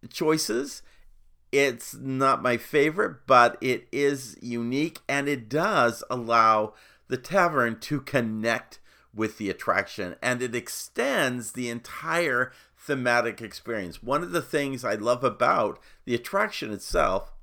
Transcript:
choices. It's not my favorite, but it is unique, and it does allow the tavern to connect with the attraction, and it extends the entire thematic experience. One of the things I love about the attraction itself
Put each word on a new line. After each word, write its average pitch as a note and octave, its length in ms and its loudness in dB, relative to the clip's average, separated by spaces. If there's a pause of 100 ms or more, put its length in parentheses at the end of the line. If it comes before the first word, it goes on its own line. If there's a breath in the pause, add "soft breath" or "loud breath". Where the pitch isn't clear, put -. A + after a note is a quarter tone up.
choices. F#3+ 720 -2 (680 soft breath)
It's C3+ 440 0
not C3+ 480 0
my A#2+ 140 2
favorite, D#3 720 0
but A#2+ 340 8
it B2+ 300 -2
is C#3 500 -2
unique, A#2+ 680 -4
and C#3 200 0
it C3 200 -2
does C#3+ 640 2
allow A2+ 640 4 (340 soft breath)
the C3 100 -4
tavern C#3+ 640 0
to C#3+ 200 -4
connect A2 800 -2 (340 soft breath)
with G#2+ 240 -2
the G2+ 120 -4
attraction, F#2+ 720 -2
and B2 200 -2
it A#2+ 140 -4
extends B2+ 960 -4
the B2 180 -6
entire C3+ 840 -2 (260 loud breath)
thematic A#2+ 640 0
experience. G#2 640 -8
One C#3 200 0
of F3 80 -10
the E3+ 100 0
things C3+ 420 -4
I G#2+ 120 0
love A#2+ 280 0
about A#2+ 560 2 (260 soft breath)
the A#2+ 100 -2
attraction F3 580 -2
itself - 580 0 (120)